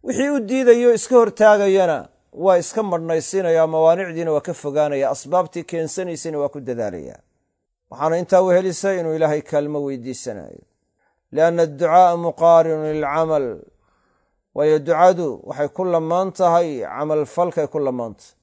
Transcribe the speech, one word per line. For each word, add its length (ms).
Wixii 260
u 120
diidayo 540
iska 220
hortaagayana 920
waa 260
iska 240
marnaysiinayaa, 840
mawaanicdiina 680
waa 80
ka 140
fogaanayaa, 560
asbaabtii 540
keensanaysayna 760
waa 100
ku 120
dadaalayaa. 580
Waxaana 280
intaa 240
u 60
helisay 520
inuu 140
Ilaahay 280
kaalmo 420
weydiisanayo. 760
لأن 280
الدعاء 560
مقارن 680
للعمل. 760
Waayo 240
ducadu 680
waxay 240
ku 160
lamaan 480
tahay 480
camal 460
falkay 400
ku 120
lamaan 360
tahay. 180